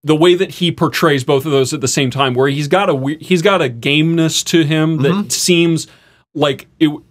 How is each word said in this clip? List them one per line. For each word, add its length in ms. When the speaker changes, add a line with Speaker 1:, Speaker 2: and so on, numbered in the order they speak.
Speaker 1:
the 120
way 200
that 200
he 180
portrays 500
both 220
of 80
those 200
at 60
the 80
same 240
time, 220
where 160
he's 180
got 220
a 60
we-, 260
he's 200
got 200
a 80
gameness 760
to 220
him 380
that 100
Speaker 2:
Mm-hmm. 160
Speaker 1:
seems 580
like 340
it 100